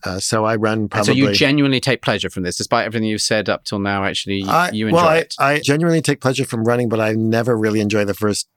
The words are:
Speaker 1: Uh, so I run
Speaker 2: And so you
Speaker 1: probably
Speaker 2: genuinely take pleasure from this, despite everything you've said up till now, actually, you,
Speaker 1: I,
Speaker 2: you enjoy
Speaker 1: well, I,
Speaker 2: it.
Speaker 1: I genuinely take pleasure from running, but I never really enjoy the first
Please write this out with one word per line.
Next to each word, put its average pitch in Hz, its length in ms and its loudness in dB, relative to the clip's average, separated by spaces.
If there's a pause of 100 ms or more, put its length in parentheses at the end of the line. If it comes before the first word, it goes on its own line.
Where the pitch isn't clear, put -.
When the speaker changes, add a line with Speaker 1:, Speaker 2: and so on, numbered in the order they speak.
Speaker 1:
Uh, 92 160 -6
so 107 260 -2
I 113 120 0
run 107 340 0
Speaker 2:
And 107 160 0
so 107 60 2
you 131 140 2
Speaker 1:
probably 101 120 0
Speaker 2:
genuinely 139 400 2
take 120 240 -2
pleasure 104 260 -2
from 95 140 -6
this, 90 140 -4
despite 110 300 0
everything 110 220 -2
you've 107 140 -2
said 107 260 0
up 101 160 -2
till 104 140 -4
now, 101 260 -2
actually, 98 360 -4
you, 95 80 -4
Speaker 1:
I, 175 240 2
Speaker 2:
you 107 160 -2
enjoy 160 80 2
Speaker 1:
well, 170 100 4
I, 160 120 4
Speaker 2:
it. - 200 -4
Speaker 1:
I 143 220 2
genuinely 160 420 2
take - 180 0
pleasure 131 240 0
from 113 200 -4
running, 120 240 2
but 110 100 0
I 110 140 0
never 113 440 0
really 107 220 2
enjoy 104 260 2
the 101 100 -2
first - 420 -2